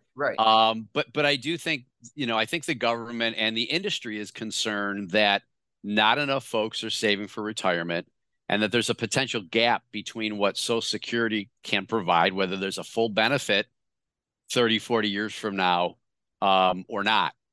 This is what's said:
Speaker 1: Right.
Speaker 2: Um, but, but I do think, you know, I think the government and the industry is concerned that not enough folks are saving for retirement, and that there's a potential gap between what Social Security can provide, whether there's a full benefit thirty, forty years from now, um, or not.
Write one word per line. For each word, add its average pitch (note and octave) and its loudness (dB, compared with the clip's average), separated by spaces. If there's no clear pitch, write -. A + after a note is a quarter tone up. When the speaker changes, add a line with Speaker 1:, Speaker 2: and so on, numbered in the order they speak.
Speaker 1:
Right. C3 -2
Speaker 2:
Um, A2 6
but, D3 -2
but D3 2
I C#3+ 2
do C#3+ -6
think, D3+ -6
you C#3+ -4
know, A#2 0
I A2 4
think D#3 -4
the D#3+ -2
government A#2 -2
and A2 0
the A#2 0
industry D3+ -4
is G#2 -8
concerned G2+ -4
that G2+ 4
not G#2+ 2
enough C#3 -2
folks A2 -4
are A2 -6
saving G#2 0
for - -10
retirement, F2 -2
and G2+ 2
that G#2 0
there's A#2 0
a A2+ -2
potential A#2+ -2
gap A2+ 2
between G#2+ -8
what G2 0
Social A#2 -2
Security A2 -2
can G2 -2
provide, F2+ 2
whether F#2+ -2
there's F#2+ -4
a F2+ -10
full A2+ -2
benefit A2 0
thirty, A2+ 4
forty A2 0
years G2+ -2
from G2+ -6
now, F2+ 2
um, F#2 4
or G#2+ -4
not. G2+ 2